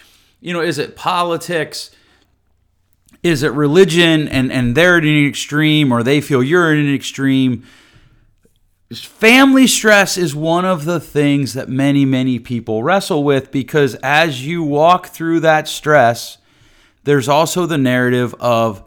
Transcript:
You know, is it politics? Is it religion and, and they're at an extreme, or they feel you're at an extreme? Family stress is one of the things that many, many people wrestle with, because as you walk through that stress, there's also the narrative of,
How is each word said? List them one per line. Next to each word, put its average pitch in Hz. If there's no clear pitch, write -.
You 175
know, 170
is 160
it -
politics? 170
Is 151
it 143
religion 160
and, 131
and 123
they're 175
at 160
an 151
extreme, 151
or 120
they 139
feel 131
you're 160
at 151
an 143
extreme? 131
Family 262
stress 202
is 165
one 165
of 180
the 165
things 143
that 131
many, 139
many 127
people 113
wrestle 175
with, 135
because 139
as 139
you 170
walk 156
through 165
that 156
stress, 123
there's 139
also 160
the 156
narrative 123
of, 113